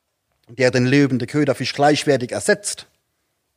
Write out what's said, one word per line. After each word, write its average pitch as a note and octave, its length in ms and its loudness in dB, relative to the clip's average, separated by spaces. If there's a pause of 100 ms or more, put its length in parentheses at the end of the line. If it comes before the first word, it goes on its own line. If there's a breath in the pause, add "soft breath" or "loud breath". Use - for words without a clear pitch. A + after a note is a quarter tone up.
(500)
der B2+ 200 2
den B2 160 2
lebenden C3 420 2
Köderfisch C3+ 460 -2
gleichwertig C#3 580 0
ersetzt, - 540 -4 (720)